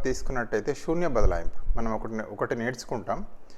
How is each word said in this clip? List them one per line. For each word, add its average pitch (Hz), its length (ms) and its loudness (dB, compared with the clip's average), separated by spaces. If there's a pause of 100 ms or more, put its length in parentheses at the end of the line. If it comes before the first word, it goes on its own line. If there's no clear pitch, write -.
తీసుకున్నట్టయితే 127 720 0
శూన్య 170 340 -2
బదలాయింపు. 95 680 4
మనం 113 160 2
ఒకటి 107 180 -4
నే-, 110 200 -6
ఒకటి 117 220 -2
నేర్చుకుంటాం, 117 720 -4 (320)